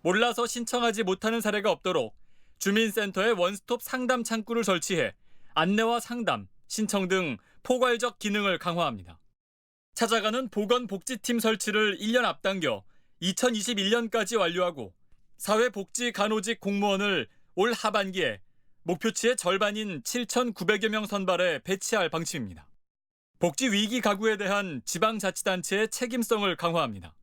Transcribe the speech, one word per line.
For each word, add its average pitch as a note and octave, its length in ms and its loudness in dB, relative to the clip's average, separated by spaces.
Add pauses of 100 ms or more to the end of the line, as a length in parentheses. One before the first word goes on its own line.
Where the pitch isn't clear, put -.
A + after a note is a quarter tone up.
몰라서 A3+ 460 2
신청하지 A#3 560 -2
못하는 A3 380 0
사례가 G#3 300 0
없도록 D#3+ 440 0 (420)
주민센터에 G#3 760 2
원스톱 G3+ 500 -2
상담 B3+ 420 -2
창구를 A3+ 400 -2
설치해 F3 500 0 (420)
안내와 G#3+ 440 2
상담, F3+ 480 -4 (220)
신청 G3+ 400 -2
등 F3+ 260 0 (280)
포괄적 B3 540 2
기능을 G3+ 420 0
강화합니다. D3 600 -4 (760)
찾아가는 A3+ 540 0
보건복지팀 A3+ 920 -2
설치를 G#3+ 580 2
일 G#3+ 140 -2
년 B3 100 4
앞당겨 E3 600 -2 (340)
이천이십일 G3+ 720 0
년까지 A3+ 480 0
완료하고 E3+ 560 0 (440)
사회복지간호직 A3 1200 0
공무원을 G3+ 680 0 (280)
올 A3+ 180 4
하반기에 F#3+ 680 0 (440)
목표치의 A3 520 0
절반인 G3+ 680 -2
칠천구백여 A3 840 0
명 G#3+ 180 0
선발해 F#3 600 0
배치할 F#3+ 420 0
방침입니다. C#3+ 640 -6 (680)
복지 A3+ 320 2
위기 G#3+ 300 0
가구에 G#3+ 360 2
대한 F#3+ 480 -2
지방자치단체의 G3+ 1040 0
책임성을 A3 680 0
강화합니다. C3 640 -2